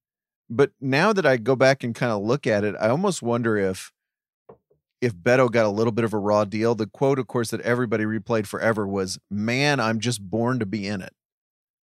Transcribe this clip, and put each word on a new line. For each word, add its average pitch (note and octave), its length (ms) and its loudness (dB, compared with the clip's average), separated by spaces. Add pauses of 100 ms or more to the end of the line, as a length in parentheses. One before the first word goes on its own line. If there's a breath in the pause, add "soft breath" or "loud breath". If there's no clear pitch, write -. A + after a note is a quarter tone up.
(500)
But C3+ 220 2 (100)
now D3 320 2
that F#3+ 120 0
I C3 120 4
go A#2+ 180 0
back C3+ 280 4
and A#2 100 -4
kinda A#2 240 -2
look A2+ 300 0
at G#2 160 2
it, G2+ 160 -2
I G#2+ 100 2
almost F3 320 0
wonder A#2 360 0
if, F#2+ 340 -2 (1080)
if A2+ 140 -2
Beto B2 360 4
got A2+ 140 4
a G#2 40 2
little A2+ 220 0
bit A2+ 140 -2
of G2+ 80 -4
a A2 40 -2
raw G#2 280 2
deal. A2 280 0
The G#2+ 140 -4
quote, C3+ 320 0
of A#2 80 -6
course, A#2 240 -4
that G#2 100 -6
everybody A#2 440 0
replayed A2 420 -2
forever G#2 400 0
was, F#2+ 320 -4 (100)
"Man, B2 500 0
I'm A2+ 200 0
just A2 220 -4
born A2+ 380 -2
to A2 60 -2
be G2 220 -6
in G2+ 140 -6
it." - 120 -16 (680)